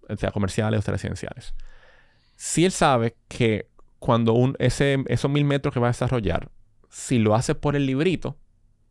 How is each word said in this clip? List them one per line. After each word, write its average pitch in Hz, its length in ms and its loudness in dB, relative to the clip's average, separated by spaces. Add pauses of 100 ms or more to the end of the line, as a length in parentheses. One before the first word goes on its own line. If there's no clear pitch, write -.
(160)
sea 98 160 -4
comerciales 107 480 0
o - 20 -2
sea 98 100 -4
residenciales. - 640 -8 (800)
Si - 300 0
él 185 80 2
sabe 123 440 2 (120)
que 110 400 0 (300)
cuando 117 340 2
un, 123 260 4
ese, 135 500 0
esos 123 220 0
mil 147 140 2
metros 143 300 0
que 127 60 -2
va 120 80 2
a - 20 2
desarrollar, 120 600 -2 (380)
si - 300 -2
lo 107 180 4
hace 143 180 0
por 143 220 -2
el 139 100 0
librito, 135 520 -2 (520)